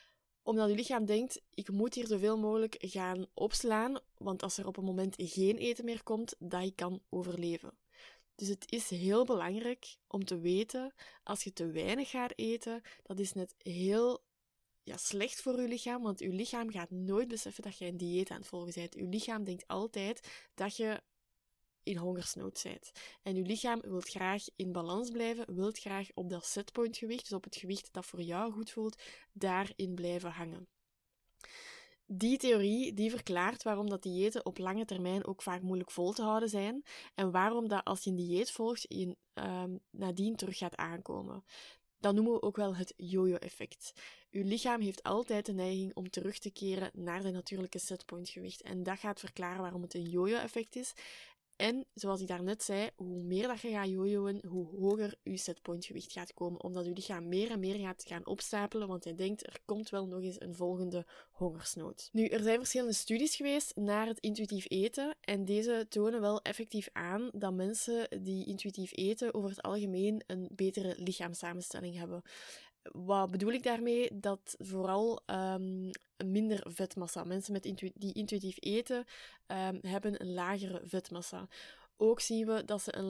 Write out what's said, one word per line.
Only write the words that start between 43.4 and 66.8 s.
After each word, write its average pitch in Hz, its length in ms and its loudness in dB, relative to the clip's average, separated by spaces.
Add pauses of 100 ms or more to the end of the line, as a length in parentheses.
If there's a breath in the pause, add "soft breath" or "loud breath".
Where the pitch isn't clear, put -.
Uw 196 120 -2
lichaam 226 380 2
heeft 196 220 0
altijd 208 440 2
de 214 60 -2
neiging 190 420 0
om 185 160 -6
terug 190 280 -4
te 208 120 -6
keren 190 440 -2
naar 175 260 -2
zijn 190 140 0
natuurlijke 185 440 -4
setpoint 180 500 -6
gewicht. 185 340 -10
En 185 200 -4
dat 180 160 -2
gaat 208 220 -4
verklaren 185 400 -6
waarom 180 220 -4
het 175 120 -10
een 175 140 -4
yo-yo-effect 220 680 2
is. 254 160 -6 (640 loud breath)
En, 240 280 2 (100)
zoals 196 260 0
ik 190 60 -2
daarnet 185 360 0
zei, 208 340 0
hoe 180 260 -6
meer 180 240 2
dat 240 140 -2
je 233 100 -4
gaat 202 180 0
jojoen, 196 580 2
hoe 180 300 -4
hoger 202 460 4
je 190 140 -4
setpoint 175 480 -4
gewicht - 280 -10
gaat 175 220 -8
komen. 175 280 -2
Omdat 180 220 -2
je 175 80 -2
lichaam 175 360 -4
meer 196 220 2
en 220 100 0
meer 190 180 0
gaat 190 280 -4
gaan 175 200 -8
opstapelen, 208 640 -2
want 180 160 -4
hij 165 100 -6
denkt, 190 320 -2
er - 180 -12
komt 214 260 -4
wel 196 160 0
nog 185 160 -4
eens 185 180 -4
een 175 140 -8
volgende 180 520 0 (240 loud breath)
hongersnood. - 800 -4
Nu, 220 140 6
er 220 160 2
zijn 226 160 6
verschillende 247 360 2
studies 233 420 2
geweest 285 400 2
naar 208 300 4
het 226 140 -2
intuïtief 208 480 0
eten. 226 520 2
En 202 240 0
deze 220 440 2
tonen 220 320 2
wel 208 220 4
effectief 214 500 -4